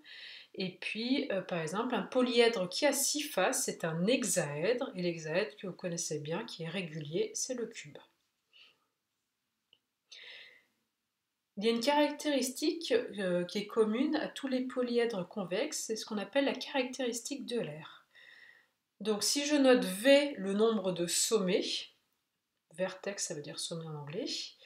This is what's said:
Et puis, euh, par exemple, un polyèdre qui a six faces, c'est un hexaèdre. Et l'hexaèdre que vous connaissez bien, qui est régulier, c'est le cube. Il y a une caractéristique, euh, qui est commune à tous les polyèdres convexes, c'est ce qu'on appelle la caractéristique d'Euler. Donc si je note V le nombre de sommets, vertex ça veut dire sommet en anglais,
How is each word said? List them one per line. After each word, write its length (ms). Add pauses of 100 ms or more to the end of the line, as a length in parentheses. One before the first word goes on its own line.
(540)
Et 260
puis, 500
euh, 120
par 180
exemple, 340
un 80
polyèdre 680
qui 180
a 60
six 280
faces, 460
c'est 180
un 220
hexaèdre. 880
Et 60
l'hexaèdre 540
que 100
vous 80
connaissez 440
bien, 260
qui 200
est 40
régulier, 680
c'est 200
le 120
cube. 320 (3500)
Il 60
y 40
a 40
une 80
caractéristique, 1120 (260)
euh, 260
qui 140
est 80
commune 500
à 120
tous 200
les 140
polyèdres 680
convexes, 560
c'est 120
ce 100
qu'on 120
appelle 280
la 80
caractéristique 880
d'Euler. 400 (1160)
Donc 220
si 240
je 80
note 300
V 520
le 160
nombre 400
de 140
sommets, 580 (1080)
vertex 540
ça 60
veut 60
dire 180
sommet 280
en 80
anglais, 320 (400)